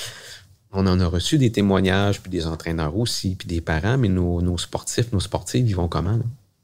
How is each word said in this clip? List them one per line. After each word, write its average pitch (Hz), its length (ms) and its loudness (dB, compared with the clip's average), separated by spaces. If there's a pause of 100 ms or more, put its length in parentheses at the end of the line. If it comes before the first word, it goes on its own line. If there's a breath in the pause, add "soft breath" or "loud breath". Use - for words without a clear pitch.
(720 loud breath)
On 95 160 2
en 90 120 4
a 92 60 4
reçu 87 320 0
des 127 140 4
témoignages, 98 720 2
puis 92 100 -12
des 85 160 -2
entraîneurs 80 500 -2
aussi, 104 380 -2
puis - 120 -14
des 85 140 -4
parents, 85 360 0
mais 123 120 2
nos, 87 320 2
nos 87 160 0
sportifs, - 540 -4
nos 98 80 0
sportives, - 500 0
ils 95 60 0
vont 87 120 0
comment, 82 300 0
là ? 113 60 0 (400)